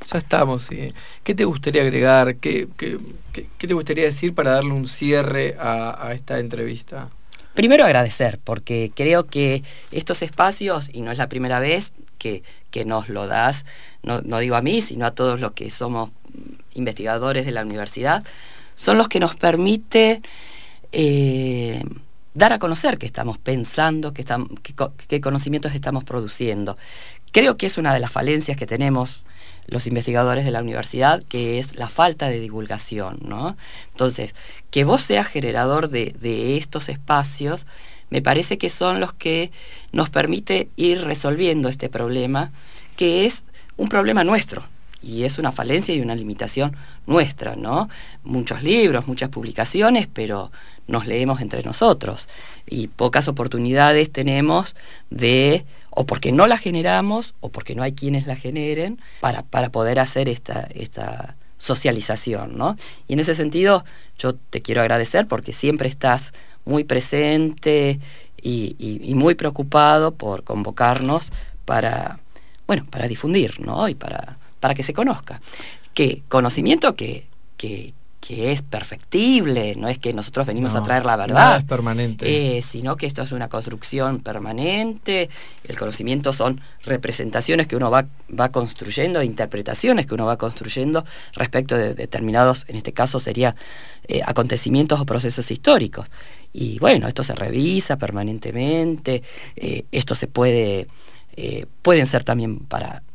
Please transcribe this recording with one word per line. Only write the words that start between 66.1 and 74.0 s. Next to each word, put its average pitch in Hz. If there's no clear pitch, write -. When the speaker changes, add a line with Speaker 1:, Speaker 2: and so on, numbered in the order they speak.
Speaker 2:
muy 147
presente 147
y, 117
y, 107
y 135
muy 156
preocupado 151
por 104
convocarnos 123
para, -
bueno, -
para 120
difundir, 139
¿no? 90
Y -
para, -